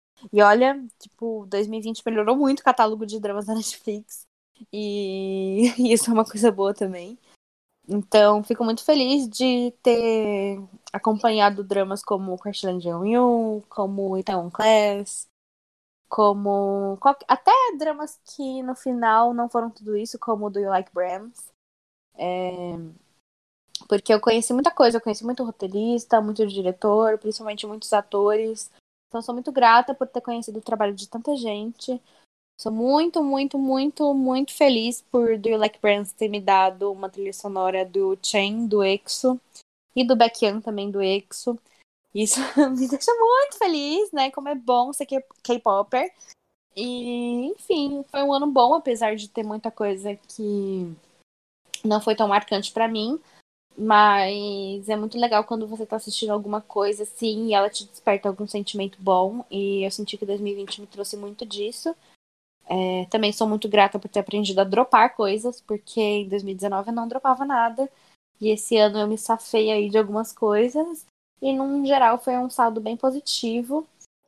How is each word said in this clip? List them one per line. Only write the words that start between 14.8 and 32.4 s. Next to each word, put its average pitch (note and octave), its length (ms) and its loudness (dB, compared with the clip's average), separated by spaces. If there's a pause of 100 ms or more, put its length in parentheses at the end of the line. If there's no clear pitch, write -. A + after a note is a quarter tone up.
como G3+ 920 0
qual-, C#4 180 4 (100)
até C4+ 240 4 (260)
dramas D4+ 420 -6 (160)
que C4 260 -8
no B3+ 140 -6
final A#3 580 2
não A#3+ 160 -2
foram A#3 220 -2
tudo G#3+ 260 -6
isso, A#3 220 -6
como G#3 320 -4
Do G3 80 -4
You G3 100 -2
Like F#3+ 240 0
Brahms? F3+ 580 -6 (640)
É, F3+ 640 -6 (1120)
porque G#3 260 2
eu G#3 60 4
conheci A3+ 340 0
muita C#4 180 2
coisa, A#3+ 260 2
eu A3 40 -2
conheci A3 220 -6
muito B3 200 -6
roteirista, A3+ 800 -2
muito G#3+ 240 -2
diretor, G#3 720 0
principalmente G#3+ 480 -8
muitos G#3+ 280 -6
atores. G#3 760 0 (380)
Então, A3+ 140 -10
sou A#3+ 120 -8
muito B3+ 180 -8
grata B3 440 6
por C4 120 -4
ter A#3+ 140 -6
conhecido A#3 380 -10
o - 20 -10
trabalho G#3 320 -2
de G3 160 -12
tanta A#3 260 -4
gente. A#3 640 -8 (600)